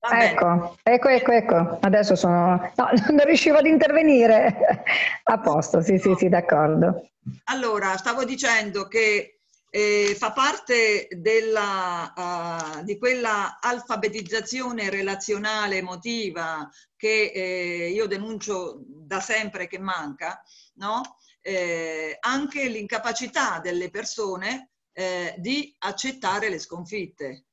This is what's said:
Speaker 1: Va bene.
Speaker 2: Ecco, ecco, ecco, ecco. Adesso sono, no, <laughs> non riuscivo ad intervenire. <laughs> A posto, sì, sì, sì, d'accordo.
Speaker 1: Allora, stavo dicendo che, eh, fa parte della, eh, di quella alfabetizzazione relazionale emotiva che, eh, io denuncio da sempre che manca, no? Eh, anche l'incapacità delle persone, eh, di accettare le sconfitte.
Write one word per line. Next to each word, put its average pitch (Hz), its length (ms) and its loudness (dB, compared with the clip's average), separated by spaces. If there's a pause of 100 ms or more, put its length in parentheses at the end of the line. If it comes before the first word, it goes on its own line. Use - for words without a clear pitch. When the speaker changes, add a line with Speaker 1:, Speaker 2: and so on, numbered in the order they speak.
Speaker 1:
Va 233 100 -4
bene. 233 220 4
Speaker 2:
Ecco, 175 500 2
ecco, 247 260 4
ecco, 254 240 4
ecco. 175 480 4
Adesso 196 360 4
sono, 175 400 4 (180)
no, - 160 2
<laughs> 226 200 2
non 294 140 6
riuscivo 302 340 6
ad 285 80 6
intervenire. 285 1160 6
<laughs> - 400 -2
A 220 140 2
posto, 160 420 2
sì, 185 180 2
sì, 185 180 4
sì, 185 120 2
d'accordo. 170 840 2 (340)
Speaker 1:
Allora, 214 520 -2
stavo 240 280 -2
dicendo 220 640 -2
che, 214 520 0 (320)
eh, 208 460 2
fa 214 140 -2
parte 240 800 0
della, 196 1000 -2 (680)
eh, 160 40 -12
di 202 140 -6
quella 226 600 -2
alfabetizzazione 220 1300 -4
relazionale 202 840 -4
emotiva 180 920 -8 (280)
che, 220 360 0
eh, 175 580 -6
io 214 160 -2
denuncio 196 800 -8
da 156 360 -10
sempre 202 480 -6
che 185 100 -12
manca, 175 640 -8 (320)
no? 220 440 -8 (220)
Eh, 165 800 -6
anche 277 480 -4
l'incapacità 226 920 -4
delle 175 300 -6
persone, 208 800 -8 (220)
eh, 180 460 -6
di 277 400 -6
accettare 208 680 -4
le 180 100 -6
sconfitte. 170 960 -12